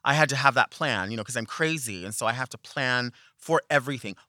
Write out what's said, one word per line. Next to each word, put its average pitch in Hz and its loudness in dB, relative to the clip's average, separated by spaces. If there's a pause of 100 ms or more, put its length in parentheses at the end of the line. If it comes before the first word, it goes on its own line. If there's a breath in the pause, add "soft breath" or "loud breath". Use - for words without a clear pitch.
I 139 4
had 151 4
to 135 -2
have 135 6
that 123 4
plan, 107 -2
you 117 -4
know, 104 -4
'cause 120 -6
I'm 113 -2
crazy. 123 -4
And 110 -8
so 117 -4
I 113 0
have 127 -4
to - -14
plan 123 -2 (260 soft breath)
for 160 2
everything. 127 0 (140 soft breath)